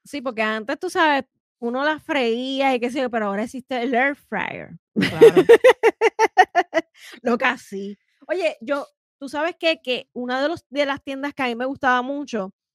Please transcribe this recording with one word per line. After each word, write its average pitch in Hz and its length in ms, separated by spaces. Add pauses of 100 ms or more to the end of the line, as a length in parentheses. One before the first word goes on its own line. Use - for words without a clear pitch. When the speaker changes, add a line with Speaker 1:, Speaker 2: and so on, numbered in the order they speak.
Speaker 1:
Sí, - 180
porque 233 200
antes, 220 380
tú 370 100
sabes, 302 360 (340)
uno 247 240
las 302 180
freía 262 720
y 247 60
qué 233 100
sé 262 120
yo, 247 100
pero 220 160
ahora 202 160
existe 247 400
el 277 100
air 277 220
fryer. - 560 (240)
Speaker 2:
Claro. 349 500
Speaker 1:
<laughs> - 1400 (340)
Loca, 247 360
sí. 196 400 (320)
Oye, 320 320
yo, 277 240 (340)
¿tú 277 100
sabes 311 300
qué? 330 220
Que - 320
una 247 280
de 285 80
los, 339 200
de 285 160
las 277 180
tiendas 277 300
que 277 100
a 254 40
mí 240 80
me 240 100
gustaba 254 380
mucho 247 500 (220)